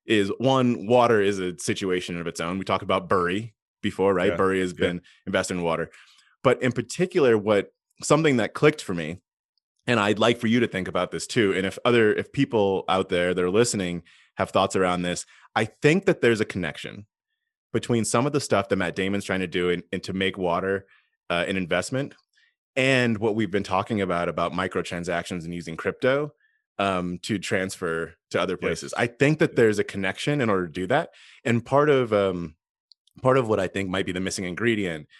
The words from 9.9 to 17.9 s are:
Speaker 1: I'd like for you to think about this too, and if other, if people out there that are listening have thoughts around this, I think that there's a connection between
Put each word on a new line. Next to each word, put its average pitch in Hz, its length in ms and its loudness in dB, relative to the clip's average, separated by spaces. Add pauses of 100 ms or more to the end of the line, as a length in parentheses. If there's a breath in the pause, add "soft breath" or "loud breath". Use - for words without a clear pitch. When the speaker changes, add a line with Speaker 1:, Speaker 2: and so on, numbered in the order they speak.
Speaker 1:
I'd 104 200 2
like 120 200 2
for 113 80 -2
you 117 120 2
to 110 80 2
think 92 220 -6
about 90 220 -2
this 82 140 -8
too, 101 280 2
and 95 120 0
if 95 200 -6
other, 117 280 4
if - 200 -4
people 104 560 0
out 92 180 2
there 90 260 0
that 90 100 0
are 90 60 0
listening 95 540 0 (320 soft breath)
have 95 140 -2
thoughts 98 260 2
around 90 280 2
this, 87 220 -4 (300 soft breath)
I 110 100 2
think 156 400 2
that 180 160 2
there's 117 200 4
a 107 40 2
connection 85 600 -8 (640)
between 117 320 0